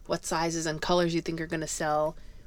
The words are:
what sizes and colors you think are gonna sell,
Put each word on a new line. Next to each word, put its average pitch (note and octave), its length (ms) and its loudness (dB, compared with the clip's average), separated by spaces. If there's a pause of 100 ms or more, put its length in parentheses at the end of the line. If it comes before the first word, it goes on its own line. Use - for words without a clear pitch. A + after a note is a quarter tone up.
what E3 220 -2
sizes E3 400 0
and D#3 160 -2
colors F3 320 4
you E3+ 80 2
think E3 180 -4
are D#3+ 60 -4
gonna D#3+ 200 -4
sell, D3+ 500 2 (300)